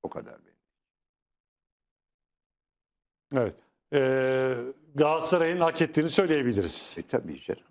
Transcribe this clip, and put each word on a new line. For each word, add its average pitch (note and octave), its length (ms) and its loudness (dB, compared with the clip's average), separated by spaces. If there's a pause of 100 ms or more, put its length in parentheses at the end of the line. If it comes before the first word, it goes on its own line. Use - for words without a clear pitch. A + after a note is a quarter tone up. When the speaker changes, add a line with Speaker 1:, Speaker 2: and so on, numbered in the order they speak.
Speaker 1:
O E2 60 -6
kadar D#2 260 -14 (100)
benim. - 120 -20 (2750)
Speaker 2:
Evet. A2 180 -2 (380)
Ee, C3 640 2 (400)
Galatasaray'ın D#3+ 640 2
hak E3 220 2
ettiğini D#3 280 2
söyleyebiliriz. B2 880 0
Speaker 1:
E, - 20 -10
tabii D#2+ 400 -6
canım. - 300 -8